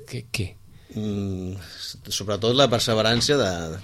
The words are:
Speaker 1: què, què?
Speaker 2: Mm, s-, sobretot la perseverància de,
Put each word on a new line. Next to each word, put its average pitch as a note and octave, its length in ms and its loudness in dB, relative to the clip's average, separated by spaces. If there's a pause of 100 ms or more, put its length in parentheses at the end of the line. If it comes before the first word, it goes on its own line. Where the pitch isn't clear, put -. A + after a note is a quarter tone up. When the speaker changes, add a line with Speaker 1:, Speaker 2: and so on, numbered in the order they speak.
Speaker 1:
què, A#2 240 -10
què? F#2+ 180 -2 (460)
Speaker 2:
Mm, G2 600 -4
s-, - 420 -12 (140)
sobretot G#2 420 0
la C#3 160 6
perseverància A#2 680 4
de, G2 140 4 (320)